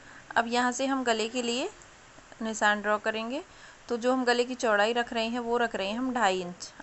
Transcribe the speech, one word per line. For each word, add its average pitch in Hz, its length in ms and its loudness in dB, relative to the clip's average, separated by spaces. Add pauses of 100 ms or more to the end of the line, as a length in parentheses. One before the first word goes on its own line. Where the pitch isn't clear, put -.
(300)
अब 233 180 0
यहाँ 247 240 2
से 262 140 -2
हम 269 180 0
गले 226 240 0
के 247 140 -4
लिए 240 260 -2 (720)
निशान 214 400 0
ड्रॉ 208 160 2
करेंगे। 220 440 -6 (460)
तो 240 80 -2
जो 240 160 2
हम 262 120 2
गले 240 200 4
की 254 100 -6
चौड़ाई 220 380 4
रख 240 200 -2
रहे 226 140 0
हैं 240 140 -4
वो 233 160 -2
रख 233 200 0
रहे 196 120 -4
हैं 220 100 -4
हम 254 160 -2
ढाई 190 260 4
इंच, 180 280 -8 (140)